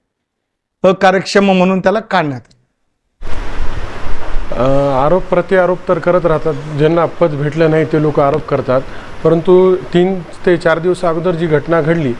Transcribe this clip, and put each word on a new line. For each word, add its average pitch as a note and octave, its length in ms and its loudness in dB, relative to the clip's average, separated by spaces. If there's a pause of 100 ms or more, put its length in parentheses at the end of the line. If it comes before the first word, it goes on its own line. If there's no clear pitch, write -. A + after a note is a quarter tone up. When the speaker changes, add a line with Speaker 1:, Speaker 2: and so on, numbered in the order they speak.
(840)
Speaker 1:
अकार्यक्षम F#3+ 680 2
म्हणून F#3 280 2
त्याला F#3+ 200 0
काढण्यात D#3 420 -4
आलं. - 180 -20 (2000)
Speaker 2:
अ, C3+ 500 0
आरोप F3 180 2
प्रत्यारोप F3+ 560 0 (100)
तर F3+ 100 0
करत F3 260 0
राहतात, D#3 280 0 (240)
ज्यांना D#3 280 2
पद E3+ 240 0
भेटलं D3+ 400 0
नाही D#3 160 2
ते D#3 160 0
लोक D3+ 180 0
आरोप D3 280 0
करतात. C3 340 -2 (420)
परंतु F3+ 520 4 (180)
तीन F#3 260 0 (260)
ते F3+ 120 2
चार D#3+ 220 0
दिवस F3 220 -2
अगोदर E3+ 300 -2
जी E3+ 160 -4
घटना D#3 340 0
घडली D3+ 380 -2